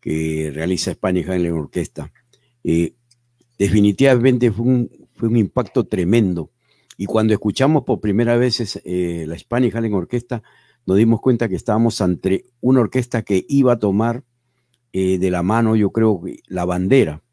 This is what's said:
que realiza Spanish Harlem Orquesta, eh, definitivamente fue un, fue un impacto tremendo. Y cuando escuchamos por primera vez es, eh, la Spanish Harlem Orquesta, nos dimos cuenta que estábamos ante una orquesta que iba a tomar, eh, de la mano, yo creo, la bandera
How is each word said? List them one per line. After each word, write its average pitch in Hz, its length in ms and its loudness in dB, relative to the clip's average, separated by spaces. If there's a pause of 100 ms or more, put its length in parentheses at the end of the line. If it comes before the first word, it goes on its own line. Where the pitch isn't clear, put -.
que 78 540 -4
realiza 87 380 -4
Spanish 92 380 -2
Harlem 85 280 -2
Orquesta, 78 540 -8 (500)
eh, 82 320 0 (640)
definitivamente 117 960 2
fue 110 120 -4
un, 123 520 -2
fue 113 120 -4
un 117 80 2
impacto 110 520 0
tremendo. 92 640 0 (460)
Y 98 100 -8
cuando 110 260 0
escuchamos 131 500 0
por 110 180 -2
primera 113 360 0
vez 123 240 0
es, - 240 -8
eh, 87 420 -4
la 80 100 -8
Spanish 123 380 -2
Harlem 113 200 -4
Orquesta, 110 480 -4 (440)
nos 95 100 2
dimos 113 240 4
cuenta 117 280 0
que 92 80 -4
estábamos 110 440 0
ante 92 440 -2 (160)
una 131 200 2
orquesta 120 420 -2
que 95 260 0
iba 135 240 2
a 113 80 0
tomar, 113 420 0 (760)
eh, 92 220 0
de 90 120 0
la 87 120 -2
mano, 110 320 0
yo 104 160 2
creo, 110 320 0 (240)
la 90 180 -6
bandera 90 560 0 (120)